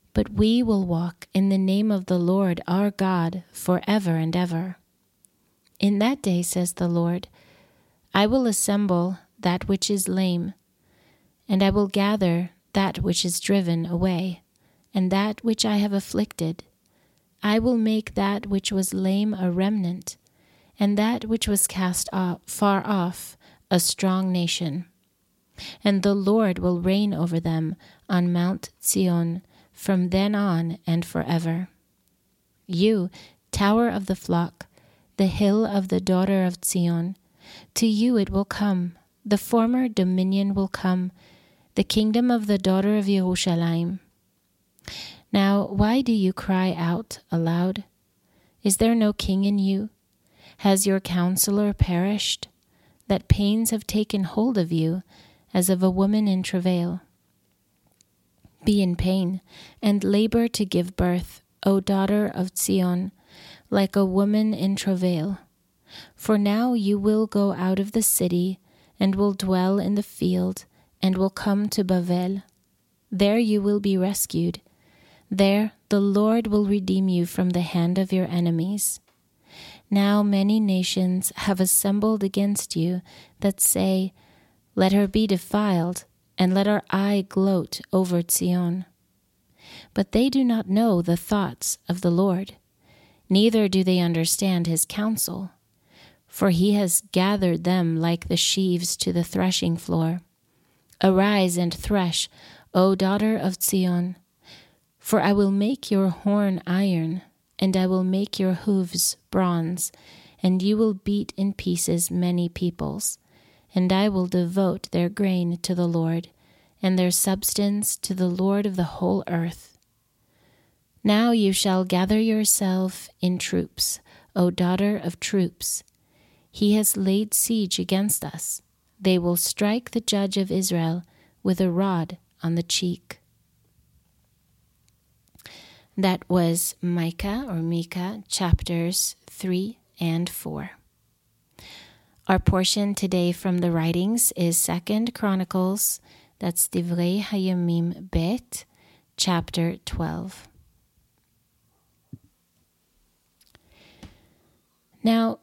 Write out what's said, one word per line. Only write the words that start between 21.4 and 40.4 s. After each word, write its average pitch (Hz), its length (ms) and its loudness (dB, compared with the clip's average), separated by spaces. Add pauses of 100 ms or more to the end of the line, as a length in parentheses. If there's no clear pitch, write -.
was 202 200 0
cast 180 460 -2
off, 185 320 -2
far 202 400 0
off 185 520 -4 (320)
a 180 100 4
strong 185 520 0
nation. 170 540 -4 (960)
And 202 180 2
the 202 140 2
Lord 202 420 2
will 180 240 0
reign 196 320 0
over 165 260 0
them 160 360 -2 (340)
on 175 240 2
Mount 175 380 -2 (100)
Zion 175 640 0 (280)
from 180 380 0
then 196 240 0
on 170 540 0
and 170 180 0
forever. 165 640 -2 (1000)
You, 185 460 2 (400)
tower 214 380 2
of 196 180 -6
the 190 80 -2
flock, - 500 -4 (520)
the 196 100 4
hill 208 360 2
of 202 260 -2
the 180 120 0
daughter 190 420 2
of 180 220 -2
Zion, 170 520 0 (580)
to 233 100 2
you 226 320 2
it 196 140 0
will 196 140 0
come, 185 520 -2 (260)
the 202 140 0
former 240 500 2
dominion 190 680 0